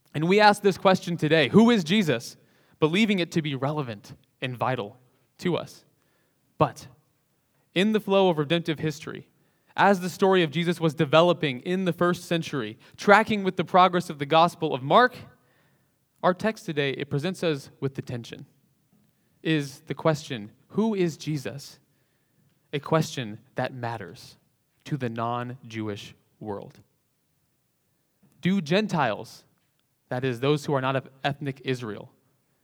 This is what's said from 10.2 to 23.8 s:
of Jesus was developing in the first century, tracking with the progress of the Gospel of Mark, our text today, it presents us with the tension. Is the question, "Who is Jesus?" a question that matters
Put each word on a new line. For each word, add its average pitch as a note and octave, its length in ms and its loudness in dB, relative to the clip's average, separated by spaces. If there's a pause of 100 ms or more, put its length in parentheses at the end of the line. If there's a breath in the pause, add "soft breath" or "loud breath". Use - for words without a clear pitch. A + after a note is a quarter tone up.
of D3+ 80 0
Jesus E3+ 300 -2
was D#3+ 140 0
developing D#3+ 680 2
in F#3 240 -2
the E3+ 80 0
first F3 320 -2
century, C#3 540 -6 (180 loud breath)
tracking G#3 480 4
with F#3 140 2
the F3 60 2
progress F3+ 440 4
of D3+ 100 -12
the C#3+ 60 -6
Gospel D#3+ 480 2
of B2+ 100 -4
Mark, G3+ 320 6 (1080)
our F3+ 100 2
text G#3+ 320 -4
today, C#3+ 280 -4
it C#3+ 180 -8
presents E3 340 -4
us D3+ 240 -4 (100)
with C#3 160 -6
the D#3 60 -8
tension. B2+ 460 -12 (960)
Is D3 380 -2
the - 120 -14
question, C3+ 580 -4 (180)
"Who A3 260 0
is F3 240 -2
Jesus?" C#3 600 -8 (920)
a C#3+ 80 -6
question C3 580 -2 (180)
that C3 180 -4
matters A#2 640 -12 (480)